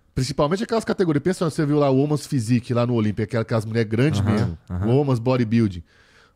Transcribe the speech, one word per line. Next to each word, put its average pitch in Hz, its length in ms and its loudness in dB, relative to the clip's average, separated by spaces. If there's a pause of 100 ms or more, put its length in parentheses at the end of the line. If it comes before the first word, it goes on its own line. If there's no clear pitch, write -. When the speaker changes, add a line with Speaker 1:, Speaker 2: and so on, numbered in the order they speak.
(140)
Speaker 1:
principalmente 147 480 -2
aquelas 226 220 -2
categorias, 165 380 0
pensa, 180 280 -2
você 160 160 -2
viu 147 120 2
lá 143 120 4
o 131 60 4
Woman's 147 300 0
Physique 120 480 0
lá 120 120 2
no 123 80 -2
Olímpia, 107 300 0
aquela, 113 180 -4
aquelas 113 220 -2
mulheres 110 260 -2
grandes 131 300 2
Speaker 2:
Aham, - 100 0
Speaker 1:
mesmo, 104 280 0 (120)
Speaker 2:
aham. 90 160 -2
Speaker 1:
Woman's 131 320 2
Bodybuilding. 113 640 0 (540)